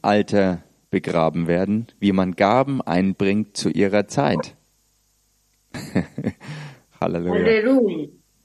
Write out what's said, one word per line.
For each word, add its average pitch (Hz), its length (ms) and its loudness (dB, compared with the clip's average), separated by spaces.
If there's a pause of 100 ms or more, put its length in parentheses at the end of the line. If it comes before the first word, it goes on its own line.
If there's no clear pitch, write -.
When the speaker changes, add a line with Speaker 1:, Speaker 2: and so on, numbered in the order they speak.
Speaker 1:
Alter 101 600 2 (260)
begraben 85 560 0
werden, 98 400 0 (140)
wie 101 100 2
man 92 240 0
Gaben 127 480 2
einbringt 95 720 0
zu - 120 -4
ihrer 98 400 0
Zeit.“ - 480 -2 (1160)
<laughs> - 40 -16 (1200)
Halleluja. 85 340 -2
Speaker 2:
Hallelujah. 214 760 2 (360)